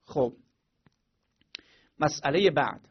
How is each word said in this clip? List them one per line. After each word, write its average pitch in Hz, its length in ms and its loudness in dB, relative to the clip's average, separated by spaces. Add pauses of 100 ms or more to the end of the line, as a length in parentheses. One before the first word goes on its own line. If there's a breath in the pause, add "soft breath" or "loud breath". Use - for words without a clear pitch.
خب، 127 280 -2 (1700 soft breath)
مسئله 156 500 2
بعد 139 420 -2